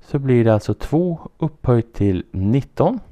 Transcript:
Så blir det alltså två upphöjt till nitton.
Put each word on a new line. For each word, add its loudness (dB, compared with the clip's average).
Så -6
blir 2
det 4
alltså -2
två -2
upphöjt -2
till -2
nitton. -2